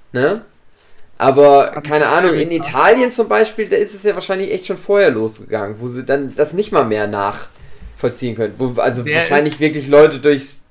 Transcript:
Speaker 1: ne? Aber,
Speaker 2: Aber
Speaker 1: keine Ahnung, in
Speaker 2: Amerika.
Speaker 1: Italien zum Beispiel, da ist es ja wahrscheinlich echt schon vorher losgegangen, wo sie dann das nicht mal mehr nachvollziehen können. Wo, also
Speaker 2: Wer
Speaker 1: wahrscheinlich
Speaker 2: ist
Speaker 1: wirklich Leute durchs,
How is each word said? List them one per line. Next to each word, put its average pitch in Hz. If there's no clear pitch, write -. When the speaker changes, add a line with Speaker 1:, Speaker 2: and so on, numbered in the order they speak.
Speaker 1:
ne? 160
Aber, 139
Speaker 2:
Aber 151
Speaker 1:
keine 151
Ahnung, 170
in 151
Speaker 2:
Amerika. 165
Speaker 1:
Italien 226
zum 226
Beispiel, 214
da 196
ist 208
es 190
ja 208
wahrscheinlich 190
echt 185
schon 190
vorher 202
losgegangen, 107
wo 123
sie 123
dann 139
das 151
nicht 202
mal 151
mehr 107
nachvollziehen -
können. 107
Wo, 123
also 123
Speaker 2:
Wer 151
Speaker 1:
wahrscheinlich 147
Speaker 2:
ist 139
Speaker 1:
wirklich 151
Leute 143
durchs, 143